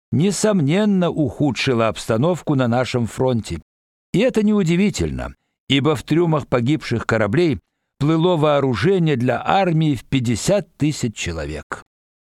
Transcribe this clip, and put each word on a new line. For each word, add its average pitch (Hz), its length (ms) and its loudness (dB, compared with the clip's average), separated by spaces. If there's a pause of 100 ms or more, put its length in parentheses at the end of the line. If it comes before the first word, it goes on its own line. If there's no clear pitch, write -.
(120)
несомненно, 185 1000 2
ухудшило 127 760 0
обстановку 139 680 -2
на 127 120 0
нашем 120 380 0
фронте. 110 560 -2 (500)
И 170 80 2
это 220 240 2
неудивительно, 165 920 0 (340)
ибо 139 260 2
в 110 80 -6
трюмах 156 440 0
погибших 123 580 -2
кораблей 113 540 0 (400)
плыло 165 360 2
вооружение 147 800 2
для 123 300 -2
армии 160 500 2
в - 100 -8
пятьдесят 135 680 -2
тысяч 139 400 -2
человек. 76 680 -10 (540)